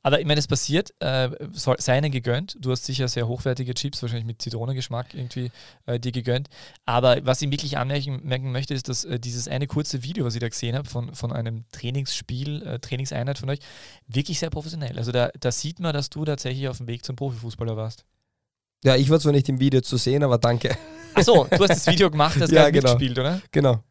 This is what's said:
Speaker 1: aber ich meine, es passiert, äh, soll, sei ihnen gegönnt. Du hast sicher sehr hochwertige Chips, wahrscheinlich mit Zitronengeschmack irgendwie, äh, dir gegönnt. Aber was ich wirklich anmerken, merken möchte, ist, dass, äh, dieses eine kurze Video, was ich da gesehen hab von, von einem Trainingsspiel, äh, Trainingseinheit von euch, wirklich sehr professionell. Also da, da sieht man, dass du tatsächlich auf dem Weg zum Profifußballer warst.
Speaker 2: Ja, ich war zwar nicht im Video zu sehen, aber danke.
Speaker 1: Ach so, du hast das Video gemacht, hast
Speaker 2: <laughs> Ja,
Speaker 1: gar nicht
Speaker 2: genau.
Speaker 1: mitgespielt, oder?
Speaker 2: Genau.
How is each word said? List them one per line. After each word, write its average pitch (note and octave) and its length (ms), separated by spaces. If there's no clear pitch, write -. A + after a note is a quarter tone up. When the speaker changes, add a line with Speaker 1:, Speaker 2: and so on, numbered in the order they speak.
Speaker 1:
aber C#3 180
ich E3 60
meine, D3+ 140
es C#3 80
passiert, D3 520
äh, C3 300
soll, C3+ 280
sei C3 200
ihnen D3 120
gegönnt. B2+ 480
Du B2+ 120
hast B2+ 140
sicher C3 220
sehr A#2+ 200
hochwertige B2 480
Chips, - 260
wahrscheinlich A#2 240
mit A2+ 160
Zitronengeschmack A#2+ 720
irgendwie, B2 380
äh, A#2+ 140
dir B2 120
gegönnt. B2 380
Aber B2 380
was B2+ 180
ich C#3 80
wirklich C#3+ 260
anmerken, C3+ 460
merken C3 280
möchte, C3+ 220
ist, C3 160
dass, B2 160
äh, B2 140
dieses A#2+ 280
eine C3+ 200
kurze D3 360
Video, D#3 220
was A2+ 80
ich A#2 80
da A#2+ 80
gesehen A#2 260
hab C#3+ 120
von, - 260
von - 180
einem A2+ 400
Trainingsspiel, C3+ 920
äh, A#2+ 160
Trainingseinheit C3+ 580
von C3 140
euch, C#3+ 80
wirklich C#3+ 320
sehr E3 100
professionell. D3+ 480
Also A#2 140
da, A#2+ 180
da B2 120
sieht - 280
man, E3 140
dass C#3+ 160
du D3+ 160
tatsächlich C3+ 420
auf B2 100
dem A#2+ 100
Weg A#2 180
zum C3 100
Profifußballer A#2 640
warst. A2 280
Speaker 2:
Ja, C3 120
ich C3+ 160
war D#3+ 80
zwar D3 140
nicht C#3 160
im C3 100
Video C3 220
zu - 160
sehen, C#3 260
aber B2 160
danke. A#2+ 360
Speaker 1:
Ach - 100
so, E3+ 220
du F3+ 140
hast G3 100
das - 180
Video F3+ 220
gemacht, D3+ 300
hast D#3+ 100
Speaker 2:
<laughs> - 20
Ja, D#3 120
Speaker 1:
gar D3 80
nicht C#3+ 100
Speaker 2:
genau. B2+ 120
Speaker 1:
mitgespielt, B2 260
oder? E3 220
Speaker 2:
Genau. C3 400